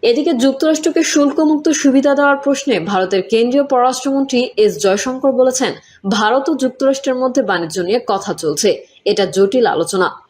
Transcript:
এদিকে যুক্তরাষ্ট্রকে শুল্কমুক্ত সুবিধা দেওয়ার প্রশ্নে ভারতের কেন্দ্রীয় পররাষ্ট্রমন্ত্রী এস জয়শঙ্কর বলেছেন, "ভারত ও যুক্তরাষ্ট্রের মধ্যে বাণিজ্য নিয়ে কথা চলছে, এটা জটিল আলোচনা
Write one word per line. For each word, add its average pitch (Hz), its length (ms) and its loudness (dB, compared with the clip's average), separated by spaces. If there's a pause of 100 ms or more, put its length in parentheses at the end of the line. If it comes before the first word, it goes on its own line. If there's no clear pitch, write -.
এদিকে 277 320 2
যুক্তরাষ্ট্রকে 311 680 0
শুল্কমুক্ত 302 680 0
সুবিধা 277 460 2
দেওয়ার 285 220 2
প্রশ্নে 269 420 -2
ভারতের 190 420 0
কেন্দ্রীয় 240 420 0
পররাষ্ট্রমন্ত্রী 262 920 0
এস 196 200 2
জয়শঙ্কর 254 540 0
বলেছেন, 254 420 0 (360)
"ভারত 226 400 0
ও 311 60 0
যুক্তরাষ্ট্রের 262 600 -2
মধ্যে 254 280 0
বাণিজ্য 180 380 -4
নিয়ে 196 260 0
কথা 196 260 -4
চলছে, 156 520 -2 (200)
এটা 202 200 0
জটিল 196 400 2
আলোচনা 165 460 0 (180)